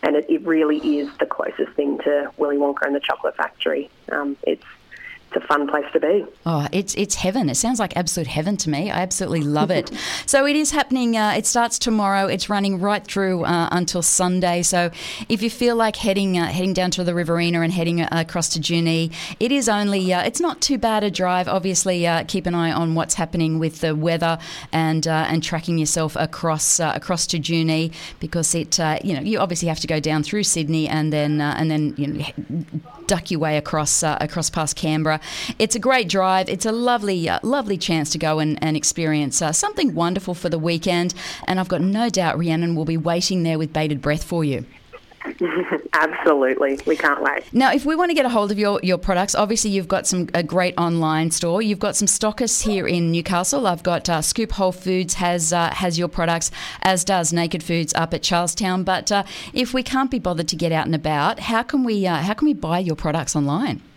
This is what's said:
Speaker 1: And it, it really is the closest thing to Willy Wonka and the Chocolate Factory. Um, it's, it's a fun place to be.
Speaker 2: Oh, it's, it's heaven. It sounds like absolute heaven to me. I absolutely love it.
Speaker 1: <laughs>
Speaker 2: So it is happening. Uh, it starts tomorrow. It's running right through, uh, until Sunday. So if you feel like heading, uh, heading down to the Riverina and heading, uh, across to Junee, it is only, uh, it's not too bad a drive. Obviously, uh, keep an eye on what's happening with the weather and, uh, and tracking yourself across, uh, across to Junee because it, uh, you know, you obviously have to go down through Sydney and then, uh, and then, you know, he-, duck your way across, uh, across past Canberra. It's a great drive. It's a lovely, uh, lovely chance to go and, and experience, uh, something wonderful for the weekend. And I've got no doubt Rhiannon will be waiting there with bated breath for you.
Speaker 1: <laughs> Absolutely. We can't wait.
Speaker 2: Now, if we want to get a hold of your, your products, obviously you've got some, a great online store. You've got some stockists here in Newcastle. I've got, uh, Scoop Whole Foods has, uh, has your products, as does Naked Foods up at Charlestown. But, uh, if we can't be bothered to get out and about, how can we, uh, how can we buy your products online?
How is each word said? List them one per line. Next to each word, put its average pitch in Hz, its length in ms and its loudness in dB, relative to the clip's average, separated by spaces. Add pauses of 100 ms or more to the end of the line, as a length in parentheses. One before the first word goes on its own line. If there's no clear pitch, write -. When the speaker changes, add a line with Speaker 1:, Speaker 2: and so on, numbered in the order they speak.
Speaker 1:
And 151 160 4
it, 147 120 2
it 160 160 2
really 151 540 2
is 143 100 -4 (100)
the - 60 2
closest - 480 -4
thing 143 260 -2
to 143 360 0
Willy 143 220 0
Wonka 143 240 0
and 143 120 0
the 143 60 0
Chocolate - 380 -4
Factory. 78 520 -4 (220)
Um, 143 320 -4
it's, - 220 -2 (680)
it's 185 80 0
a - 40 -16
fun 147 200 2
place 143 260 0
to 160 60 4
be. 185 260 2 (200)
Speaker 2:
Oh, 156 260 0
it's, 190 220 -2
it's 196 220 -2
heaven. 190 340 0
It 127 60 -2
sounds 233 240 0
like 202 180 -2
absolute 165 300 -2
heaven 160 300 -2
to - 120 -2
me. 147 220 0
I - 80 0
absolutely 180 420 -2
love 151 300 2
it. 165 240 0
Speaker 1:
<laughs> - 60 -8 (240)
Speaker 2:
So 277 220 4
it 285 80 4
is 302 160 2
happening. 254 460 2
Uh, 214 180 2
it 214 100 0
starts 233 320 0
tomorrow. 196 500 2
It's - 220 -2
running 196 300 0
right 202 240 0
through, 185 400 0
uh, 170 280 2
until 175 300 0
Sunday. 180 600 2
So 175 260 2 (380)
if 208 160 0
you 233 60 0
feel 240 260 2
like 226 220 2
heading, 196 420 2
uh, 170 80 0
heading 185 260 0
down 180 180 2
to 180 120 -2
the 175 100 0
Riverina 170 480 2
and 165 120 2
heading, 170 280 0
uh, 160 100 0
across 165 380 -2
to 165 100 -2
Junee, 165 520 2 (280)
it 233 120 2
is 277 160 2
only, 202 460 2
uh, 175 100 0
it's 240 160 -2
not 320 220 0
too 277 160 0
bad 214 260 2
a 208 80 0
drive. 180 360 0
Obviously, 180 600 0
uh, 165 160 2
keep - 220 -2
an 175 100 0
eye 165 160 2
on 165 240 0
what's 165 200 0
happening 165 440 0
with 160 220 -2
the 156 140 0
weather 165 440 0 (320)
and, 160 360 2
uh, 160 200 2
and 160 160 0
tracking 165 340 -2
yourself 160 380 0
across, 160 640 0
uh, 160 160 0
across 165 320 -2
to 175 100 -2
Junee 160 560 0 (260)
because 165 360 -2
it, - 240 -2
uh, 156 240 0
you 190 100 0
know, 135 80 -2
you 208 180 0
obviously 170 280 -2
have 160 140 -2
to 160 60 -6
go 156 120 2
down 151 240 0
through 208 200 -2
Sydney 160 440 0
and 156 240 0
then, 151 300 2
uh, 147 160 0
and 160 120 0
then, 151 280 0
you 147 100 -2
know, 147 160 -4
he-, - 420 -6 (420)
duck 175 220 -2
your 165 120 -2
way 151 160 0
across, 151 440 -2
uh, 156 200 0
across 156 280 -4
past 156 280 -2
Canberra. 156 420 0 (400)
It's 214 160 2
a 233 40 -4
great 247 280 2
drive. 185 420 2
It's 196 160 -4
a 220 60 0
lovely, 208 580 0
uh, 87 140 0
lovely 202 340 0
chance 160 340 -2
to - 60 -2
go 156 220 0
and, 151 240 0
and 156 140 2
experience, 151 640 0
uh, 156 100 0
something 359 420 0
wonderful 180 400 0
for 175 140 -4
the 165 120 0
weekend. 175 540 0 (340)
And 185 120 0
I've 185 80 -2
got 180 140 0
no 208 280 2
doubt 175 280 0
Rhiannon 170 380 0
will 156 100 -2
be 165 120 0
waiting 170 460 0
there 165 140 2
with 156 160 -2
bated 151 280 0
breath 151 220 0
for 165 220 -2
you. 131 200 -2 (600)
Speaker 1:
<laughs> 165 680 -4
Absolutely. 143 920 2
We 160 120 4
can't 143 240 2
wait. 143 220 -2 (100)
Speaker 2:
Now, 269 180 6
if 294 140 0
we 311 100 2
want 349 140 2
to 339 40 2
get 294 120 4
a 247 40 2
hold 208 220 2
of 202 80 -2
your, 202 240 2
your 180 140 2
products, 180 380 0
obviously 208 360 2
you've 190 160 0
got 185 180 0
some, 180 280 0
a 170 100 2
great 180 340 0
online 165 540 2
store. 175 300 0
You've 208 180 0
got 208 160 0
some 202 120 2
stockists 220 560 0
here 202 240 0
in 170 240 2
Newcastle. 180 540 0
I've 175 180 0
got, 175 260 0
uh, 160 120 2
Scoop 220 300 -2
Whole 190 220 2
Foods 185 420 0
has, 175 380 0
uh, 170 200 2
has 175 240 -2
your 175 120 0
products, 170 420 0 (300)
as 185 220 2
does 175 280 2
Naked 170 320 0
Foods 165 320 0
up 165 180 0
at 160 100 -4
Charlestown. 185 600 0
But, 185 280 0
uh, 202 120 2 (300)
if 247 200 0
we 254 80 0
can't 254 300 0
be 254 80 0
bothered 170 300 -2
to - 60 -2
get 160 160 0
out 156 140 0
and 160 100 0
about, 156 440 0
how 233 240 0
can 262 200 2
we, 208 220 2
uh, 175 120 2
how 175 160 0
can 302 120 0
we 294 80 4
buy 175 260 0
your 175 160 0
products 156 400 -2
online? 147 460 0 (160)